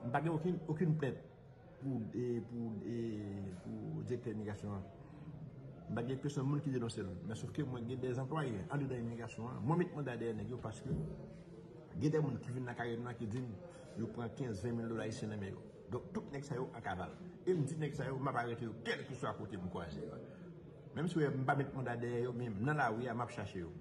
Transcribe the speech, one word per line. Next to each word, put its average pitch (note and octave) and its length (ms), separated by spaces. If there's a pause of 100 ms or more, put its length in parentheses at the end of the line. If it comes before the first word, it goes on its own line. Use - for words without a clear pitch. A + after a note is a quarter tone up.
M B2 80
pa C#3+ 120
gen E3 120
okenn, E3 240 (120)
okenn D#3 280
plènt B2 240 (560)
pou, B2+ 320
e, B2 160 (220)
pou, A#2 340
e, A#2 160 (640)
pou G#2+ 400
direktè A2+ 320
imigrasyon. G2+ 580 (960)
Mwen A#2 180
gen C3 100
peson C#3 300
moun D3 160
ki C#3+ 100
denonse A2+ 300
l. F#2+ 60 (180)
Men A2 100
sòf - 160
ke D3+ 120
mwen B2 220
gen B2 140
de B2+ 160
zanplwaye C3 460 (100)
an C#3+ 80
dedan B2 220
imigrasyon A#2 480
an. B2+ 140
Mwen E3+ 180
met F3 120
mandat C3 260
dèyè A2+ 120
nèg G#2+ 160
yo B2 120
paske - 280 (1120)
gen D#3 100
de D#3 80
moun B2 220
ki B2 140
vin B2+ 100
nan A#2+ 100
kare A#2 220
nou A#2+ 180
ki A#2+ 160
di B2+ 120 (560)
yo A2+ 160
pran A#2 200
kenz, A#2+ 280
venn A#2 160
mil A2+ 100
dola A2 180
isyen G#2+ 240
nan G#2 80
men F#2+ 140
yo. - 80 (320)
Donk B2 200
tout E3+ 200
nèg C#3 100
sa A#2+ 140
yo B2+ 160
an A2+ 100
kaval. F#2 300 (320)
E F#3 80
m D#3+ 160
di D#3+ 100
nèg D3+ 160
sa B2+ 140
yo C3+ 80
m C3+ 140
ap B2 100
arete A#2 240
yo G#2+ 80 (140)
kèlkeswa C3 500
kote G#2 240
m F2+ 100
kwaze E2 300
yo. B1 180 (760)
Menm D#3 160
si D#3+ 100
m C3 240
pa C#3+ 100
met C#3 200
mandat A#2+ 260
dèyè A#2+ 240
yo, B2+ 80
men A#2 320
nan D3+ 160
lari A#2 260
a A#2 60
m A#2+ 80
ap A#2 140
chache F#2+ 260
yo. E2 80 (120)